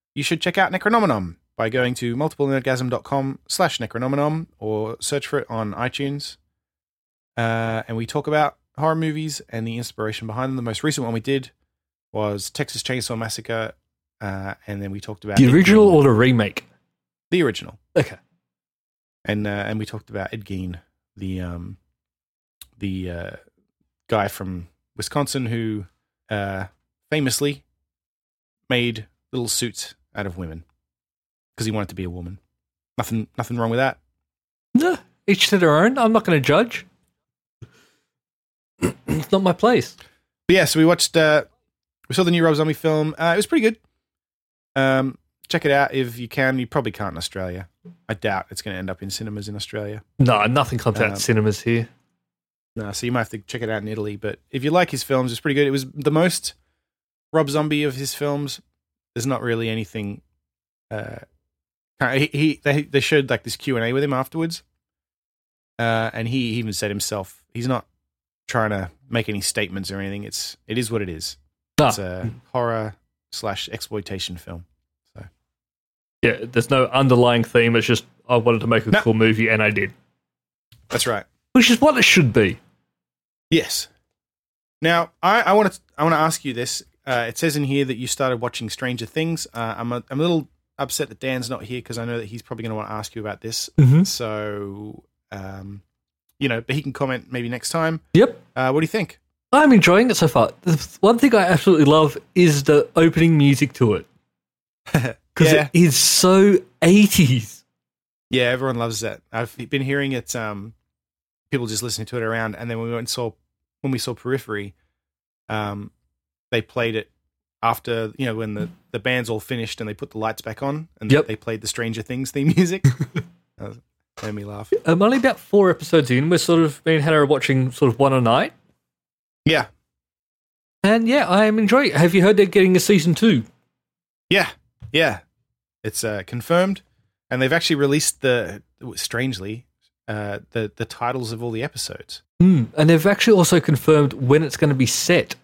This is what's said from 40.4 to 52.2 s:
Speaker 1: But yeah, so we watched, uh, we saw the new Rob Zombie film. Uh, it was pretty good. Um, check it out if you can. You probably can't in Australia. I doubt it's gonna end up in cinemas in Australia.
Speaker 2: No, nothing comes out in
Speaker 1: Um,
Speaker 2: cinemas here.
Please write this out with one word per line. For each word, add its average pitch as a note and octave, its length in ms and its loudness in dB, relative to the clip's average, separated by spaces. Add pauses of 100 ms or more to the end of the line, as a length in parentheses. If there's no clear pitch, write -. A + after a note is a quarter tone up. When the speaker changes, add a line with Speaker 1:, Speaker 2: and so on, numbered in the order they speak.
Speaker 1:
But F3 80 4
yeah, F#3 120 6
so D#3 120 0
we D#3+ 80 6
watched, - 300 2
uh, D3+ 280 4 (640)
we - 60 -8
saw F#3 80 2
the E3+ 80 2
new E3+ 140 2
Rob D#3+ 100 4
Zombie D#3 200 0
film. D#3 440 -2
Uh, E3 140 0
it E3+ 40 0
was G#3 100 0
pretty D#4 160 0
good. A3 160 0 (960)
Um, C3+ 420 0 (300)
check E3+ 160 -4
it D3 80 0
out C#3 220 2
if B2 240 -4
you A#2+ 100 -10
can. C3 300 -2
You B2 80 -4
probably A#2 260 -4
can't G2 200 -8
in D#2 60 -12
Australia. F#2 500 -10 (400)
I A2+ 60 -6
doubt G2 360 -4
it's F#2+ 120 -12
gonna G2 140 -10
end F#2+ 140 -8
up F#2 120 -12
in G2 80 -10
cinemas G#2 380 -10
in G#2 80 -12
Australia. G#2 460 -10 (160)
Speaker 2:
No, A#2 280 4
nothing B2+ 320 0
comes A2 220 -2
out A2+ 60 2
in G#2 60 -4
Speaker 1:
Um, G2 60 -8
Speaker 2:
cinemas G#2+ 440 0
here. A#2 260 -2 (880)